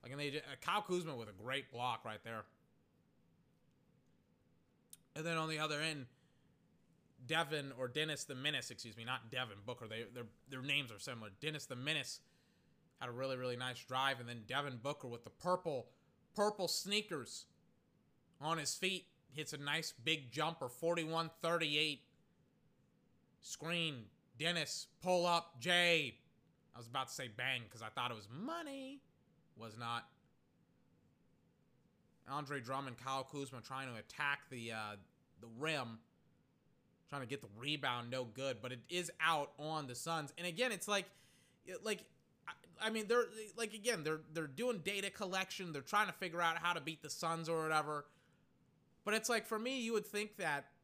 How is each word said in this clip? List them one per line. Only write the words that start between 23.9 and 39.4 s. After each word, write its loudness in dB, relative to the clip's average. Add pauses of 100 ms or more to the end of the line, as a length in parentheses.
Dennis, 0 (160)
pull 6
up, 4
Jay. 6 (580)
I -16
was -12
about -2
to -8
say -4
bang 0
'cause -14
I -6
thought 0
it -2
was -12
money. -6 (540)
Was -12
not. -4 (2250)
Andre -2
Drummond, -4
Kyle -2
Kuzma -6
trying -6
to -6
attack -2
the, -6
uh, -4 (460)
the -14 (120)
rim. -2 (1120)
Trying -4
to -4
get -4
the -14
rebound, 0
no 0
good. -2
But -6
it -8 (100)
is -2
out 4